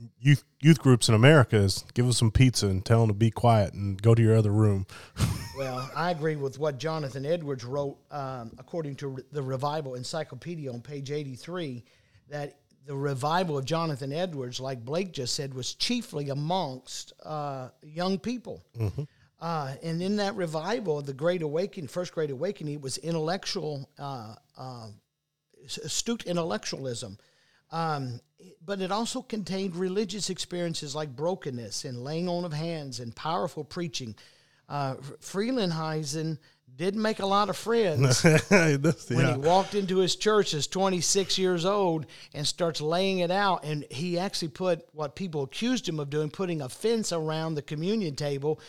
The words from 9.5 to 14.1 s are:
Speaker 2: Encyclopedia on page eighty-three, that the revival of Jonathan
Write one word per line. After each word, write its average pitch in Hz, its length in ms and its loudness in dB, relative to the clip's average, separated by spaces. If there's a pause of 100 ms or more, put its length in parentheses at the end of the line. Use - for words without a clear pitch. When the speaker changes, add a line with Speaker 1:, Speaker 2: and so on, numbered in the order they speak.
Speaker 2:
Encyclopedia 147 760 -8
on 120 80 -10
page 139 300 -10
eighty-three, 147 760 -8 (460)
that 147 260 -8 (300)
the 143 100 -8
revival 147 600 0
of 135 80 -4
Jonathan 147 480 -2